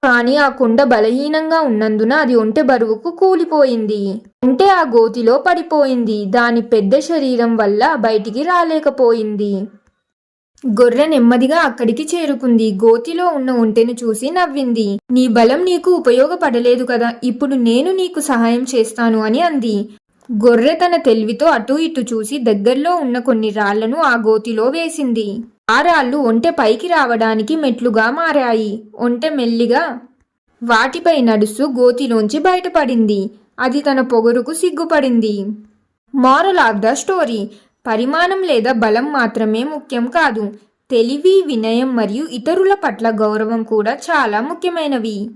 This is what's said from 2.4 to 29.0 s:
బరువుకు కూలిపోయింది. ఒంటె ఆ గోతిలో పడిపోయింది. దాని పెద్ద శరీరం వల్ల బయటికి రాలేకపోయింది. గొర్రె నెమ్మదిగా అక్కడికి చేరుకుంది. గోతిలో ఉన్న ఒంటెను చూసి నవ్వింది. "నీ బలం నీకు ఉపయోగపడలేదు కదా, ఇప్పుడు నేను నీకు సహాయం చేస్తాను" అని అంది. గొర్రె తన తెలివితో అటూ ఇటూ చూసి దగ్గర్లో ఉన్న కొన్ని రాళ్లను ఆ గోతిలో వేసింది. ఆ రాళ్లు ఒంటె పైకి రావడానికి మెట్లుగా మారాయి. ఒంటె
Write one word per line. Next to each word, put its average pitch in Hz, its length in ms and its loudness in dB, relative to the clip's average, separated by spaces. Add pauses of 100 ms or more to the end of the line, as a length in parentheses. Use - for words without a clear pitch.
బరువుకు 233 480 0
కూలిపోయింది. 262 1120 0 (240)
ఒంటె 254 200 4
ఆ 381 160 4
గోతిలో 233 680 2
పడిపోయింది. 262 800 0
దాని 233 360 2
పెద్ద 220 380 2
శరీరం 254 560 0
వల్ల 220 400 2
బయటికి 220 480 -2
రాలేకపోయింది. 262 1120 0 (1120)
గొర్రె 240 380 2
నెమ్మదిగా 262 520 2
అక్కడికి 254 460 -2
చేరుకుంది. 262 680 0
గోతిలో 233 560 0
ఉన్న 269 240 -2
ఒంటెను 233 400 0
చూసి 240 400 -4
నవ్వింది. 262 680 -2 (120)
"నీ 254 160 2
బలం 240 380 2
నీకు 359 260 0
ఉపయోగపడలేదు 254 960 2
కదా, 233 280 -2 (100)
ఇప్పుడు 254 320 -2
నేను 247 360 2
నీకు 370 280 -2
సహాయం 240 460 0 (100)
చేస్తాను" 226 440 0
అని 220 220 0
అంది. 233 480 -2 (440)
గొర్రె 233 420 4 (100)
తన 349 100 2
తెలివితో 226 500 0
అటూ 269 320 0
ఇటూ 320 240 -2
చూసి 220 360 -6
దగ్గర్లో 254 580 0
ఉన్న 254 240 -2
కొన్ని 226 300 0
రాళ్లను 214 480 -2
ఆ 294 180 2
గోతిలో 220 480 0
వేసింది. 254 760 -2 (320)
ఆ 240 120 4
రాళ్లు 294 360 2
ఒంటె 233 320 2
పైకి 262 380 0
రావడానికి 233 680 0
మెట్లుగా 240 560 0
మారాయి. 240 720 -2 (120)
ఒంటె 240 340 -2